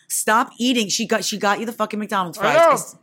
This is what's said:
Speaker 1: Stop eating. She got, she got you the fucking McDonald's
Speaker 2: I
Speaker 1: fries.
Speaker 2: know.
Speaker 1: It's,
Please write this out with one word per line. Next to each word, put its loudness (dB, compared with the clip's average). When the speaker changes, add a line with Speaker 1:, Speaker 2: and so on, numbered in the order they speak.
Speaker 1:
Stop 0
eating. 0
She -4
got, 0
she -4
got 0
you -6
the -6
fucking -4
McDonald's -4
Speaker 2:
I -10
Speaker 1:
fries. 2
Speaker 2:
know. 6
Speaker 1:
It's, -4